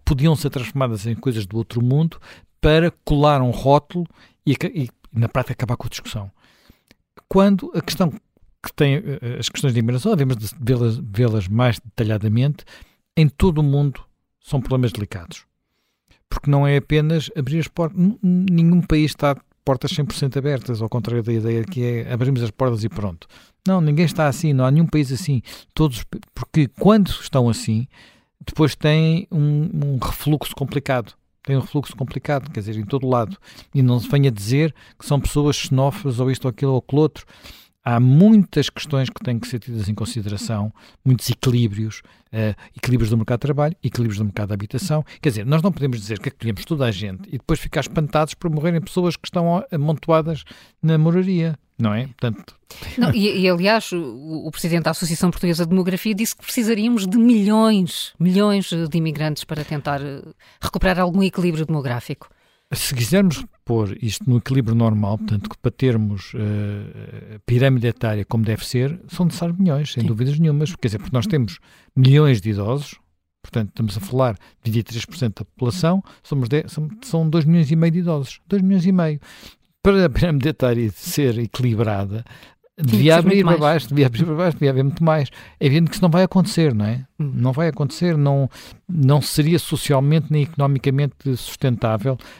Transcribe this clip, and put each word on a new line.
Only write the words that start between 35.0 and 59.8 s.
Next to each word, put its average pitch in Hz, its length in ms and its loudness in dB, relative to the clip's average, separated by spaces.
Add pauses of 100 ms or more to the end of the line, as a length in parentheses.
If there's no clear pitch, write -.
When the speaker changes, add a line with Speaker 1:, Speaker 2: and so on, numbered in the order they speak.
Speaker 1:
são 143 140 0
pessoas 147 360 0
xenófobas 135 640 -2
ou 131 120 0
isto 131 140 -4
ou 131 40 0
aquilo 135 240 -2
ou 127 60 2
aquilo 139 220 0
outro, - 240 -2 (600)
há 120 140 2
muitas 156 680 6
questões 135 440 -4
que - 120 -16
têm 120 160 -2
que - 80 -10
ser 123 120 -6
tidas 110 280 -6
em 107 60 -2
consideração, 104 800 -4 (320)
muitos 127 240 2
equilíbrios, 110 720 -2 (300)
eh, 110 240 -2 (200)
equilíbrios 120 360 0
do 120 60 2
mercado 113 200 0
de - 40 -6
trabalho, 147 420 -2
equilíbrios 113 340 -2
do 107 80 -2
mercado 101 220 -4
de 104 80 -4
habitação. 147 500 -4 (160)
Quer 156 80 0
dizer, 107 160 -4
nós 151 160 2
não 190 100 2
podemos 131 280 -4
dizer 104 180 -8
que 139 120 -8
acolhemos 113 360 -8
toda 143 180 -2
a 117 80 0
gente 95 380 -8
e 135 80 -8
depois 156 220 -2
ficar - 220 -4
espantados 151 520 -2
por - 160 -6
morrerem 160 320 0
pessoas 180 340 -2
que - 120 -18
estão 170 440 0
amontoadas 160 720 0 (380)
na 160 160 4
moraria, 170 600 2 (200)
não 110 160 0
é? 123 140 -4
Portanto - 480 -8 (420)
Speaker 2:
Não, 240 160 2
e, 202 280 0
e, 185 80 4
aliás, 196 420 0
o, 151 560 -8
o - 20 -6
presidente 165 360 -2
da 160 60 0
Associação 170 380 0
Portuguesa 170 340 -2
de 165 60 -2
Demografia 185 460 0
disse 226 200 -4
que - 80 -20
precisaríamos 220 640 0
de 185 120 0
milhões, 220 1040 4
milhões 196 520 2
de 165 260 -4
imigrantes 151 460 -2
para 151 200 -8
tentar, 143 380 -6